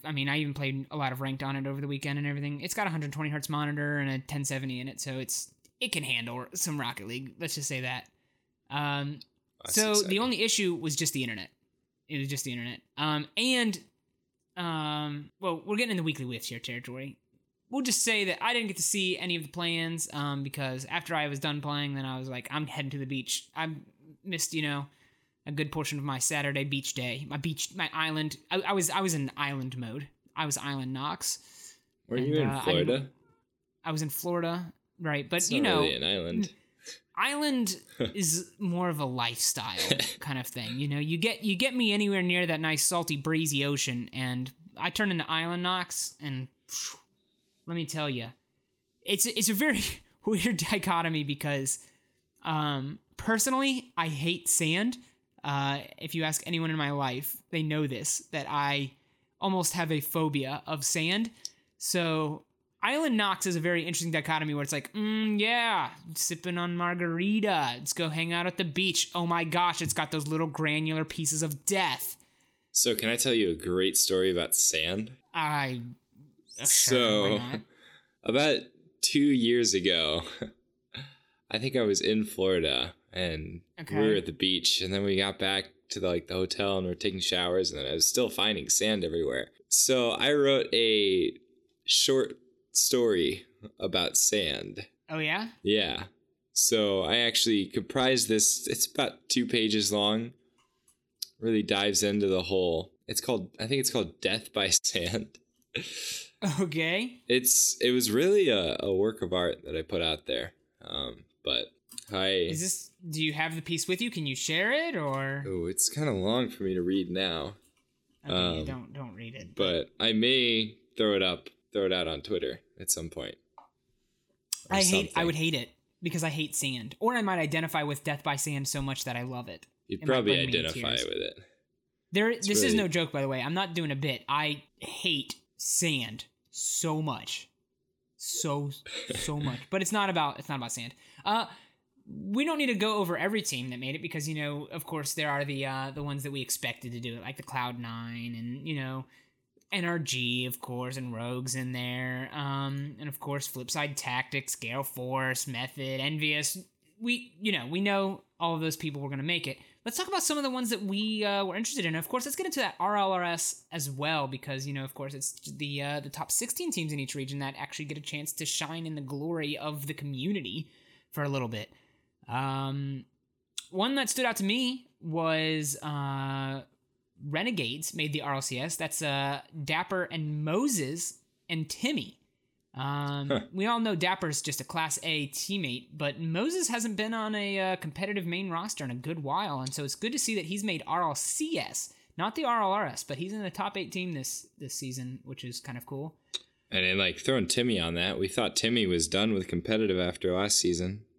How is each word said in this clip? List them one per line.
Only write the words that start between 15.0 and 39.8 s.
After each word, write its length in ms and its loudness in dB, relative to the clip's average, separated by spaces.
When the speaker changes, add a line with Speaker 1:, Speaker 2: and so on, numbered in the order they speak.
Speaker 1:
well, 260 -2
we're 120 0
getting 140 0
in 60 0
the 60 0
weekly 220 -2
whiffs 220 -6
here 120 -8
territory. 580 -10
We'll 140 -2
just 200 2
say 220 4
that 180 -2
I 100 2
didn't 140 2
get 100 -4
to 60 0
see 340 2
any 200 0
of 60 -4
the 60 -10
play-ins, 640 -2
um, 300 -2
because 460 -4
after 260 -2
I 140 2
was 100 -4
done 220 -2
playing, 340 -2
then 100 -4
I 140 -4
was 80 -6
like, 240 -8
"I'm 160 -2
heading 240 -6
to 60 -6
the 80 -4
beach." 500 -4
I 140 -2
missed, 280 -4
you 80 0
know, 260 -2
a 60 -6
good 180 -2
portion 260 -2
of 60 -4
my 160 -2
Saturday 460 0
beach 300 -2
day, 340 -4
my 80 -4
beach, 360 -4
my 200 -2
island. 420 0
I, 100 2
I 120 0
was, 160 2
I 100 0
was 140 2
in 240 -2
island 400 -4
mode. 300 -8
I 100 -2
was 120 -2
Island 360 -4
Knox. 460 -4
Speaker 2:
Were 80 0
Speaker 1:
And, 100 2
Speaker 2:
you 80 2
in 140 4
Speaker 1:
uh, 20 0
I 20 -2
didn't, 100 -2
Speaker 2:
Florida? 440 2
Speaker 1:
I 80 -2
was 80 -2
in 80 -2
Florida, 640 -2
right? 300 -2
But 80 0
Speaker 2:
It's 140 2
Speaker 1:
you 100 4
Speaker 2:
not 80 4
Speaker 1:
know, 140 4
Speaker 2:
really 120 2
an 80 -4
island. 460 0
Speaker 1:
n-, 440 -20
island 640 0
Speaker 2:
<laughs> 140 0
Speaker 1:
is 460 0
more 300 0
of 100 -2
a 60 0
lifestyle 720 -2